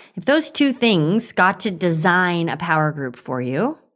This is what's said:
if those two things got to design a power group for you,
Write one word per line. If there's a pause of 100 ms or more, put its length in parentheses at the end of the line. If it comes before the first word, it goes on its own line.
(160)
if
those
two
things
got
to
design
a
power
group
for
you, (200)